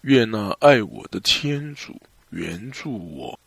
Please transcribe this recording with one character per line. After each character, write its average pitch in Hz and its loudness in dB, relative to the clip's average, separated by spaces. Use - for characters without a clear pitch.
愿 127 4
那 107 -2
爱 139 8
我 57 -8
的 95 -6
天 143 -2
主 - -16
援 85 -10
助 131 -8
我。 - -12